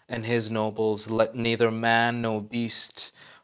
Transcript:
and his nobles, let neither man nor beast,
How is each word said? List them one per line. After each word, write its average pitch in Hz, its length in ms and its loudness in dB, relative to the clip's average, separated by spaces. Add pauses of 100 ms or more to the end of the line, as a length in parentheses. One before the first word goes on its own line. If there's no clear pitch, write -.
and 117 180 -6
his 117 240 0
nobles, 107 600 -2
let 113 260 0
neither 117 360 2
man 117 500 2
nor 110 200 -2
beast, - 720 -2 (320)